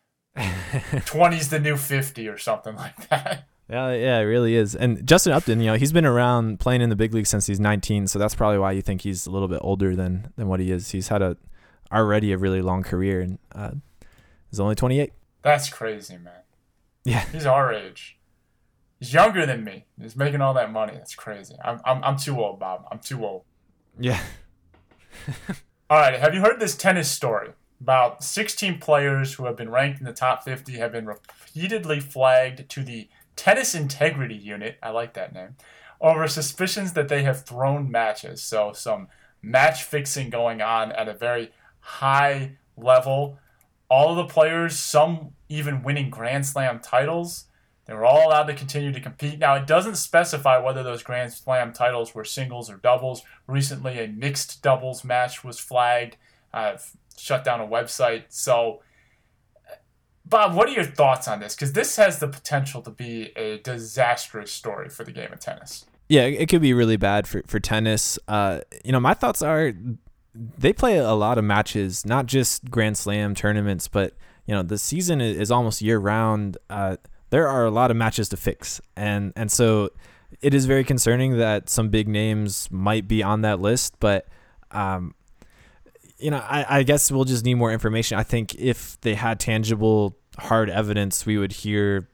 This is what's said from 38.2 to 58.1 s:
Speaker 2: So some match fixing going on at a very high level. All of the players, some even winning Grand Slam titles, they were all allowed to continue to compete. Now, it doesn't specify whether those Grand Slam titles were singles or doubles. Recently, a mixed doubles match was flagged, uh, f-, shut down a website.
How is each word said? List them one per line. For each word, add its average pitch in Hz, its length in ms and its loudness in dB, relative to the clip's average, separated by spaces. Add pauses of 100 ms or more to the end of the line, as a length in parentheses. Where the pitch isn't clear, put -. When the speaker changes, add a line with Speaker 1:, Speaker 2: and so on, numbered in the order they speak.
Speaker 2:
So 104 320 -2
some 101 360 -6 (320)
match 135 420 4
fixing 139 480 -6
going 117 320 -2
on 110 300 0
at 110 160 -4
a 107 60 -8
very 117 360 -4 (300)
high 135 800 2 (180)
level. 135 600 4 (520)
All 143 200 8
of 170 60 -2
the 175 160 -4
players, 165 460 2
some 156 540 2 (160)
even 143 340 -4
winning 139 260 -4
Grand 131 380 -4
Slam 131 320 -2
titles, 160 680 -2 (400)
they 110 80 -14
were 110 100 -2
all 156 240 8
allowed 151 160 4
to 147 100 -4
continue 139 380 -6
to 131 80 -10
compete. 147 380 -8
Now, 147 160 4
it 139 120 0
doesn't 180 300 2
specify 143 640 2
whether 131 240 -2
those 123 200 -8
Grand 123 300 -6
Slam 123 400 -2
titles 120 420 -2
were 110 100 -10
singles 120 460 -10
or 98 60 -18
doubles. 127 460 0 (240)
Recently, 131 520 -4
a 113 80 -6
mixed 123 560 -6
doubles 131 420 0
match 123 380 -2
was 123 160 -14
flagged, 120 580 0 (380)
uh, 110 200 -2
f-, - 220 -20 (220)
shut 135 260 -2
down 120 160 0
a 110 60 -8
website. 117 640 -2